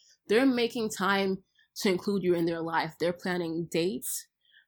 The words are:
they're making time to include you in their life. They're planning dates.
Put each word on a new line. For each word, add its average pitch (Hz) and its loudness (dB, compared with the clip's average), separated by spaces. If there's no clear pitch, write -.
they're 233 4
making 240 0
time 196 0
to - 0
include 202 0
you 180 4
in 170 0
their 165 -2
life. 160 -2
They're 175 0
planning 170 -4
dates. 185 -2